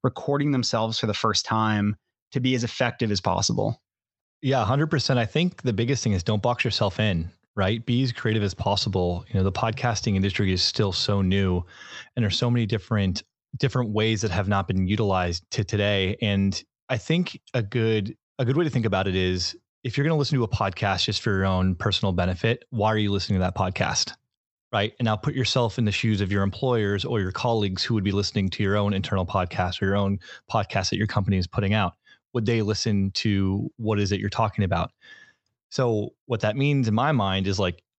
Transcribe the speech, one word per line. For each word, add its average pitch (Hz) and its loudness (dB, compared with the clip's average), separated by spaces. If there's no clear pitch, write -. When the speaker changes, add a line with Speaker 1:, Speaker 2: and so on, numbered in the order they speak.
Speaker 1:
recording 143 0
themselves 113 0
for - -2
the 104 0
first - 0
time 107 2
to 127 -2
be 127 2
as 120 0
effective 117 -2
as 98 0
possible? 101 0
Speaker 2:
Yeah, 131 0
a - -2
hundred 139 2
percent. 143 0
I 113 2
think 175 -2
the 120 0
biggest 117 0
thing 107 2
is 87 0
don't 107 0
box 120 0
yourself 107 0
in, 90 0
right? 107 0
Be 123 2
as 123 0
creative 110 0
as 98 -2
possible. 92 -2
You - -6
know, 95 2
the 95 0
podcasting 110 -2
industry 95 0
is 90 0
still 101 0
so 101 0
new, 92 2
and 123 2
there's 101 0
so 120 2
many 120 2
different, 101 0
different 123 0
ways 107 2
that 107 0
have 95 0
not 98 2
been 92 0
utilized 95 0
to - -2
today. 101 0
And 98 2
I 123 0
think 170 -2
a 120 0
good, 110 0
a 127 0
good 131 0
way 170 2
to 147 0
think 117 0
about 95 0
it 92 0
is, 92 0
if 120 -6
you're 143 0
gonna 160 2
listen 139 0
to 117 2
a - -2
podcast 98 -2
just 107 -2
for 110 -2
your 95 2
own 92 2
personal 98 0
benefit, 90 0
why 107 0
are 110 2
you 104 0
listening 98 0
to 92 2
that 90 -2
podcast? - -2
Right? 107 0
And 120 -2
now 110 2
put - -4
yourself 120 0
in 120 0
the 104 2
shoes 107 2
of 95 -2
your 98 2
employers 101 0
or 117 0
your 92 -2
colleagues 104 0
who - -2
would 104 2
be 101 0
listening 98 0
to - -4
your 98 2
own 101 2
internal 95 -2
podcast 90 -2
or - 0
your 98 2
own 101 0
podcast 101 -2
that - -4
your 107 0
company 98 0
is 90 0
putting 101 0
out. 98 0
Would 113 -2
they 117 2
listen 101 0
to 98 0
what 107 -2
is 101 0
it 98 2
you're 101 -4
talking 107 0
about? 87 -2
So 113 -2
what 117 -4
that 107 0
means 139 2
in 107 2
my 135 2
mind 98 0
is, 98 0
like, 90 0